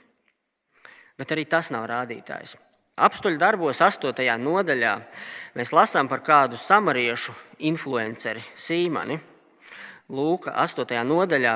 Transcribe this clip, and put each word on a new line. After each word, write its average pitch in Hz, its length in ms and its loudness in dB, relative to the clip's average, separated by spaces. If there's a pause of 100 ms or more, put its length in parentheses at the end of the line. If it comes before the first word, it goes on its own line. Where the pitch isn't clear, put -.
(1200)
Bet 135 160 -8
arī 156 140 -2
tas 165 240 0
nav 113 160 -6
rādītājs. 120 680 -8 (420)
Apustuļu 175 400 2
darbos 170 440 2
astotajā 127 600 2
nodaļā 139 520 2 (600)
mēs 123 160 -6
lasām 156 400 4
par 131 160 -4
kādu 135 320 4
samariešu 127 760 2 (340)
influenceri 117 720 -4 (160)
Sīmani, 165 600 -2 (880)
Lūka 147 480 -2
astotajā 127 480 -2
nodaļā, 147 520 2